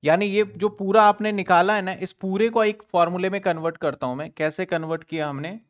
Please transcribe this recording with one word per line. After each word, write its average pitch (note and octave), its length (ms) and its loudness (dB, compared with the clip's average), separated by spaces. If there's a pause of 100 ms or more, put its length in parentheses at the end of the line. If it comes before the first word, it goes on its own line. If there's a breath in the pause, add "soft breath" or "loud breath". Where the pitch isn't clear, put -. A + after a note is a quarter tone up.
यानी E3 240 2
ये G3+ 160 0 (140)
जो G3+ 140 0
पूरा G3+ 320 2
आपने G#3 280 2
निकाला F#3+ 440 2
है G#3 60 -2
ना, F#3 120 -6
इस F#3 220 -10
पूरे G3 340 0
को A3+ 140 0
एक G#3 180 -2 (100)
फॉर्मूले F3+ 380 2
में G3 120 -4
कन्वर्ट E3 360 -2
करता C#3 300 -4
हूं B2 80 -4
मैं। D#3 180 -10
कैसे D#3 320 -4
कन्वर्ट D#3+ 380 -4
किया D3+ 260 -6
हमने? D#3 300 -8 (100)